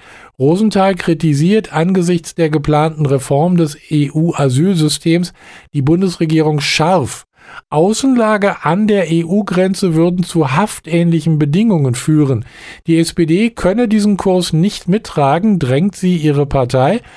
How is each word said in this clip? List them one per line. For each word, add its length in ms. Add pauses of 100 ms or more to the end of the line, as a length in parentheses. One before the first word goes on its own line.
(360)
Rosenthal 600
kritisiert 760
angesichts 600
der 160
geplanten 560
Reform 500
des 220 (100)
E-U-Asylsystems 1400 (400)
die 100
Bundesregierung 800
scharf. 640 (460)
Außenlager 960
an 200
der 240
E-U-Grenze 840
würden 300
zu 300
haftähnlichen 840
Bedingungen 560
führen. 500 (420)
Die 120
S 160
P 120
D 240
könne 380
diesen 280
Kurs 360
nicht 360
mittragen, 720
drängt 380
sie 200
ihre 300
Partei. 540 (160)